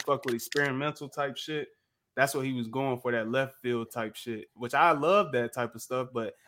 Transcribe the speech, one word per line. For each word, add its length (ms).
fuck 220
with 80
experimental 760
type 280
shit, 320
that's 180
what 120
he 60
was 140
going 340
for, 120
that 180
left 320
field 300
type 240
shit, 380
which 200
I 180
love 400
that 200
type 220
of 80
stuff. 300
But 220